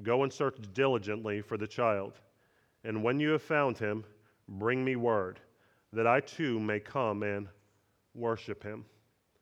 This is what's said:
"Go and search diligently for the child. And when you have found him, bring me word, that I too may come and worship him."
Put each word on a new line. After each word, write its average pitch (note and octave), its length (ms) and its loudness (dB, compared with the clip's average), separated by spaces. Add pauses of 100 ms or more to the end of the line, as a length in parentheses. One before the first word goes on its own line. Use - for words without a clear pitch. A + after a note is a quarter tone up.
"Go A#2+ 200 2
and C3+ 80 0
search C#3 260 -2 (160)
diligently A2 680 0
for A2 160 -6
the G#2 100 -4
child. G#2 520 0 (640)
And A2 200 -2
when B2+ 160 2
you D3+ 100 2
have D#3 120 2
found C#3+ 360 2
him, G#2+ 280 -2 (420)
bring A2+ 360 0
me C3 120 2
word, A2 440 0 (520)
that A2+ 160 2
I B2+ 140 6
too C#3 380 -2
may G#2+ 200 0
come G#2+ 440 -2
and G2+ 260 -4 (640)
worship A#2 480 -4
him." A2 240 -12 (560)